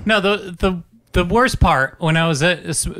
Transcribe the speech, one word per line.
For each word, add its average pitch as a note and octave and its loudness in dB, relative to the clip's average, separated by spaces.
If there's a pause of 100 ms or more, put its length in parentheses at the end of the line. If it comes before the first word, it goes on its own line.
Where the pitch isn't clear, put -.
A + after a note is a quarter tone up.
No, G#3+ 2
the, G3 -4
the, F#3 -2 (300)
the F3+ 0
worst A3+ 0
part C#3 2
when D#3+ 2
I E3 2
was D3 0
at, E3+ 0
s-, E3 -4 (120)